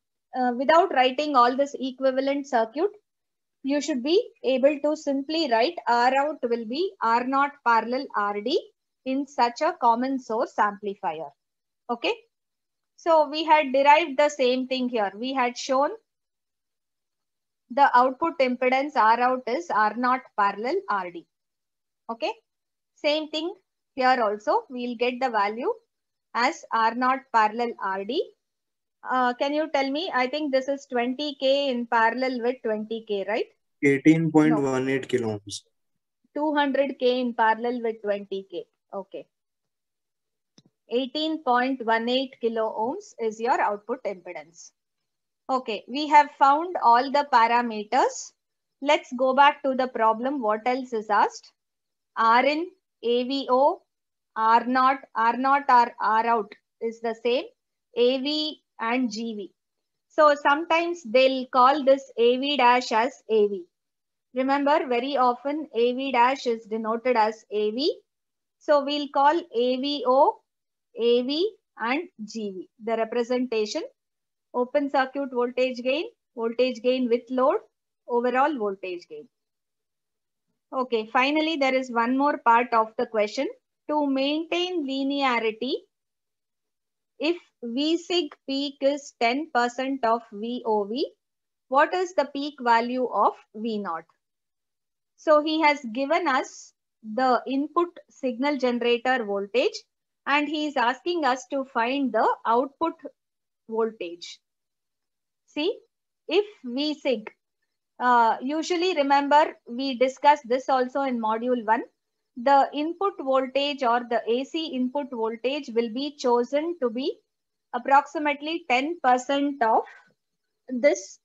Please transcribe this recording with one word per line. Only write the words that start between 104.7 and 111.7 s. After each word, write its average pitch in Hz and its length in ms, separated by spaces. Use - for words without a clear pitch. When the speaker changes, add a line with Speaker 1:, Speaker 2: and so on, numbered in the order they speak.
Speaker 1:
See, 330 300
if 392 180
V 277 320
sig, 233 360
uh, 240 420
usually 320 540
remember 285 600
we 254 300
discussed 269 500
this 262 220
also 254 320
in 254 200
module 226 440
one, 226 180